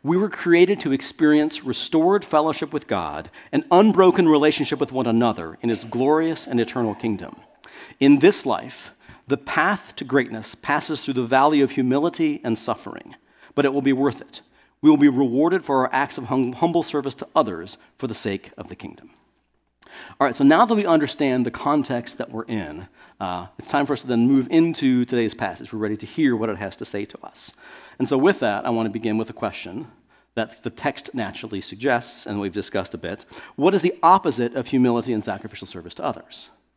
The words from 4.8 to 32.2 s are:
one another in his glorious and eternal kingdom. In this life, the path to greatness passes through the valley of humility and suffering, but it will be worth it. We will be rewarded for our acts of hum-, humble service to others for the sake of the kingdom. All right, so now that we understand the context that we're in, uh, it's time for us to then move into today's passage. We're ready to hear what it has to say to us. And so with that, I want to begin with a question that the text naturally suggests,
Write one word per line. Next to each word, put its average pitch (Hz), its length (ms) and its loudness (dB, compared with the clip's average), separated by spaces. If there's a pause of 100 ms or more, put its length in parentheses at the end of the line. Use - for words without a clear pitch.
one 127 140 -2
another 113 560 0
in 120 80 -4
his 107 160 -4
glorious 147 640 0
and 123 120 0
eternal 113 360 -2
kingdom. 101 400 -6 (640)
In 139 180 8
this 170 300 4
life, - 480 -6 (320)
the 139 100 -2
path - 600 -4
to 147 60 -10
greatness 123 520 -4
passes 147 500 -4
through 135 80 -4
the 123 100 -2
valley 139 380 4
of 135 100 2
humility 147 720 0
and 113 140 -2
suffering, - 580 -10 (380)
but 143 100 0
it 139 100 2
will 139 100 -2
be 135 100 4
worth 131 280 0
it. - 200 -18 (400)
We 151 80 8
will 151 80 8
be 147 100 6
rewarded 139 560 2
for 139 140 0
our 127 160 0
acts 139 240 -2
of 131 80 -10
hum-, 127 280 -2
humble 165 280 0
service 139 340 -4
to - 200 -12
others 101 420 -2 (180)
for 127 120 -8
the 113 80 -6
sake - 420 -6
of - 120 -16
the 95 60 -16
kingdom. - 360 -18 (1080)
All 139 60 2
right, 123 100 -2
so 139 80 0
now 160 220 6
that 226 80 0
we 208 120 2
understand 139 600 0
the 120 60 -4
context 135 680 -4
that 120 140 -10
we're 113 140 -10
in, 107 420 -8 (320)
uh, 90 280 -8 (120)
it's - 80 -18
time 143 180 0
for 143 80 -4
us 127 80 -6
to 131 60 -12
then 117 180 2
move 135 240 4
into 143 560 2
today's 117 300 -2
passage. - 360 -8
We're 110 80 -8
ready 107 180 -4
to 107 80 -14
hear 135 300 2
what 110 140 -2
it 98 80 -6
has 98 200 -10
to 107 80 -12
say 104 200 -6
to - 180 -20
us. - 300 -12 (460)
And 131 80 0
so 139 100 2
with 180 220 4
that, 104 260 -2
I 127 40 -2
want 113 180 0
to 98 40 -4
begin 110 260 -2
with 113 120 -4
a - 40 -16
question 107 540 -10 (460)
that - 300 -8
the - 80 -8
text - 420 -8
naturally 101 480 -8
suggests, 120 640 -4